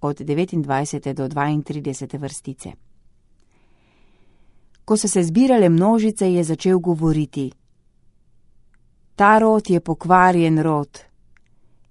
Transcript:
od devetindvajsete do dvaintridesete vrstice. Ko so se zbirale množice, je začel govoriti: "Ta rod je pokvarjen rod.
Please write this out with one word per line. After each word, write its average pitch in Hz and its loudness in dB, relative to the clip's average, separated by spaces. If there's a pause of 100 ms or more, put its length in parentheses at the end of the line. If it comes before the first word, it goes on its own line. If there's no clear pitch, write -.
od 147 -6
devetindvajsete 143 -4
do 135 -6
dvaintridesete 147 -6
vrstice. - -14 (2000)
Ko 214 2
so 214 -4
se 185 0
zbirale 214 2
množice, 208 2
je 175 0
začel 180 0
govoriti: 156 -2 (1600)
"Ta 208 4
rod 220 2
je 175 2
pokvarjen 170 2
rod. 156 -2 (920)